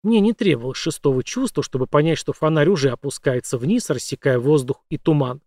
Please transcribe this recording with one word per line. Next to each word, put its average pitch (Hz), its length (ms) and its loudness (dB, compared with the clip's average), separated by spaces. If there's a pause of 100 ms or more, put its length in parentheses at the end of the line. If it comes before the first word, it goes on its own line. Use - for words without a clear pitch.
Мне 220 160 4
не 220 140 4
требовалось 135 440 -2
шестого 135 460 0
чувства, 247 400 -4
чтобы 127 240 -4
понять, 151 320 2
что - 120 -6
фонарь 156 380 2
уже 139 220 2
опускается 131 680 -4
вниз, 175 320 -2
рассекая 135 480 -2
воздух 135 520 0
и 151 100 -6
туман. 143 480 0